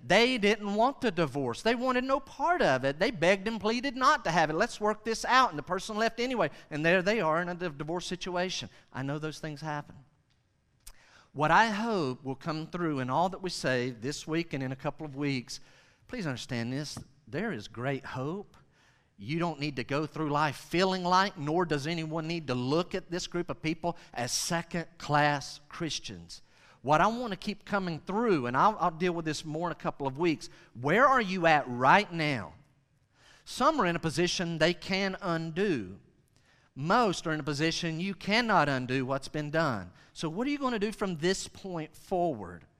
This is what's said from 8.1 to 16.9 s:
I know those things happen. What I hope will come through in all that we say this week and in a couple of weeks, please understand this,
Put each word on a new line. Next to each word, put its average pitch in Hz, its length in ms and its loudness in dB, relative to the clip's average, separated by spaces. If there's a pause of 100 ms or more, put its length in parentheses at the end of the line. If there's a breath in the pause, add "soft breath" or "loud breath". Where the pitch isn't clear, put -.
I 131 100 -8
know 139 160 -4
those 151 200 -8
things 151 220 -10
happen. 151 360 -6 (1400 soft breath)
What 151 180 2
I 196 160 8
hope 202 580 -2
will 131 100 -4
come 156 320 -6
through 160 340 -2
in 127 100 -2
all 165 180 2
that 190 140 -8
we 180 80 -4
say 131 400 0
this 123 360 -8
week 165 280 -4
and 139 80 -4
in 131 100 -4
a 131 40 -8
couple 151 300 -8
of 143 80 -10
weeks, 135 460 -4 (480 soft breath)
please 240 180 -6
understand 120 460 -4
this, 143 260 -8 (300)